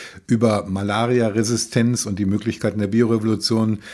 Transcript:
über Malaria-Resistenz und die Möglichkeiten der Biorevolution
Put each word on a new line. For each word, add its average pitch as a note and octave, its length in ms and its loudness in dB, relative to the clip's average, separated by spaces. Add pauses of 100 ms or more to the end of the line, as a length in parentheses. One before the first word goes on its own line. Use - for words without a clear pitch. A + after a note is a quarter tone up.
(260)
über A2 400 2
Malaria-Resistenz A2+ 1400 0
und G2+ 140 -4
die G#2 60 0
Möglichkeiten G#2 560 -2
der G2+ 80 0
Biorevolution A2 880 2 (160)